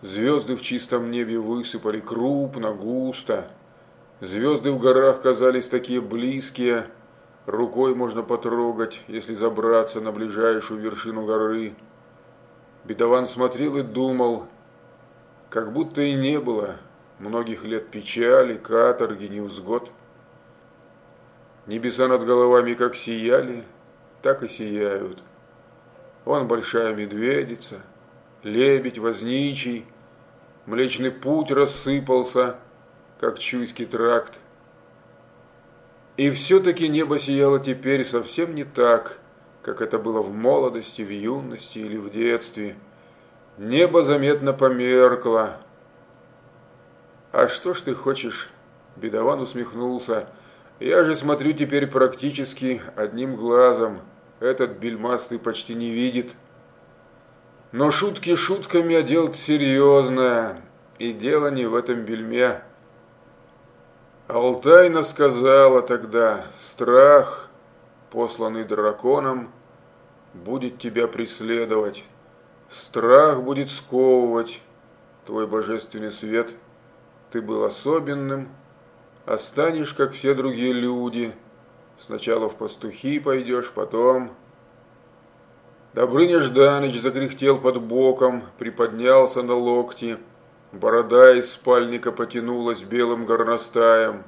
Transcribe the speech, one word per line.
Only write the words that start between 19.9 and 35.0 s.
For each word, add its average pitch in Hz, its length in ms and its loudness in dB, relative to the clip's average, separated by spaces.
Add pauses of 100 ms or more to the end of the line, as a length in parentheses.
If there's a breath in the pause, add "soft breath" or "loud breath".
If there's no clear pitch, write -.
Небеса 117 400 -2
над 123 160 2
головами 123 500 4
как 123 220 -2
сияли, 117 680 -2 (580)
так 135 220 -2
и 117 60 -10
сияют. 101 760 -6 (1000)
Вон 135 240 -2
большая 113 440 -2
медведица, 110 880 -6 (600)
лебедь 123 560 0
возничий, 120 880 -6 (800)
Млечный 123 460 -2
Путь 147 380 -2
рассыпался, 131 1040 0 (640)
как - 180 -4
Чуйский 120 460 -8
тракт. 117 560 -2 (1800)